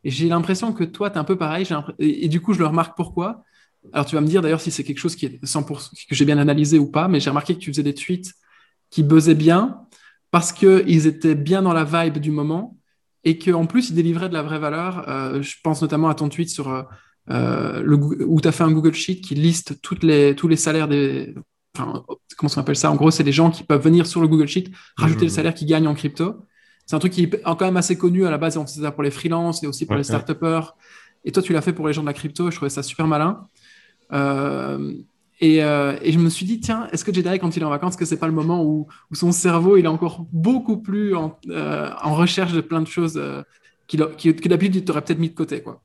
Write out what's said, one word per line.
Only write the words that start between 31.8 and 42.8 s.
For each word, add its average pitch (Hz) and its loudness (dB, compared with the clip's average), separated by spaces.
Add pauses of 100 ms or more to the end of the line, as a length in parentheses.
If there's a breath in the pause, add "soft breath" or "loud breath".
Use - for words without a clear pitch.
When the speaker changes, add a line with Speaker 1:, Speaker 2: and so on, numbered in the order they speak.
Speaker 1:
les 151 0
gens 151 -4
de 151 -4
la 143 -4
crypto, 151 -6
et 170 -4
je - -12
trouvais 139 -4
ça 139 -8
super 160 -2
malin. 156 -2 (640 soft breath)
Euh, 139 -4 (460)
et, 156 6
euh, 143 0
et 165 2
je 160 4
me 165 6
suis 165 -4
dit, 226 -2
tiens, 226 -4
est-ce 170 -6
que 208 -2
Jedi, 180 0
quand 170 -2
il 165 -2
est - -2
en 151 -2
vacances, 170 -2
est-ce 185 -14
que 175 -2
c'est 160 -4
pas 160 0
le 160 0
moment 165 0
où, 151 0 (240 soft breath)
où - -10
son 175 2
cerveau, 175 4
il 175 8
est 165 2
encore 165 -4
beaucoup 214 0
plus 202 -2
en, 156 -6 (120)
euh, 151 -6 (140)
en 151 0
recherche 175 2
de 165 0
plein 165 -4